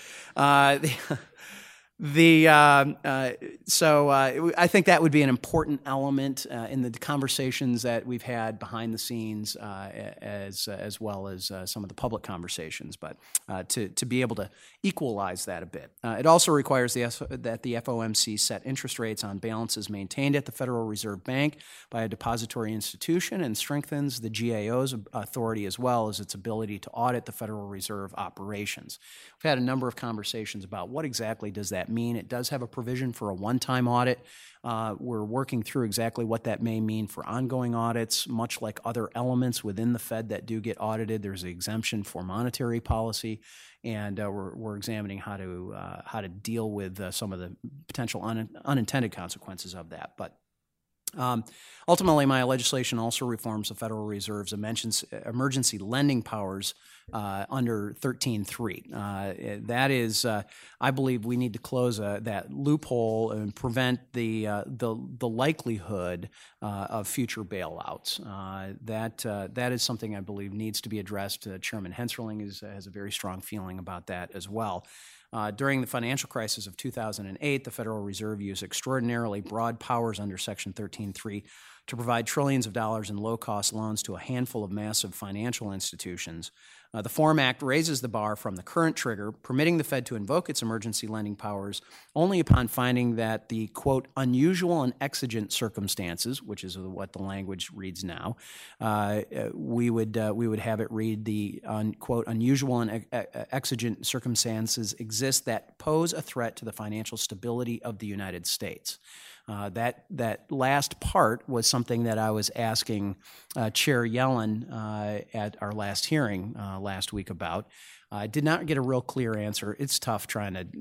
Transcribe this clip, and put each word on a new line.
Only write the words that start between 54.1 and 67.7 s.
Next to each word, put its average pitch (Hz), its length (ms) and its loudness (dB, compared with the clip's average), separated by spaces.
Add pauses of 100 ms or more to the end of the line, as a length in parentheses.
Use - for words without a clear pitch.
emergency, 110 540 -2 (180)
emergency 127 540 0
lending 127 420 2
powers, 98 540 -4 (380)
uh, 101 360 -4
under 117 520 0
thirteen 120 440 0
three. - 480 -6
Uh, 98 400 -4 (280)
that 123 320 2
is, 117 320 2
uh, 107 180 0 (380)
I 127 100 4
believe 131 340 0
we 123 120 0
need 123 160 2
to 110 80 -6
close, 123 400 0
uh, 101 220 -2
that 110 300 -4
loophole 120 800 2
and 107 240 -4
prevent 123 460 2 (120)
the, 110 360 0
uh, 104 180 -2
the, 120 300 -4 (220)
the 123 100 -2
likelihood, 104 1000 -2 (320)
uh, 104 300 -6
of 107 160 -4
future 113 380 -2
bailouts. 85 800 -6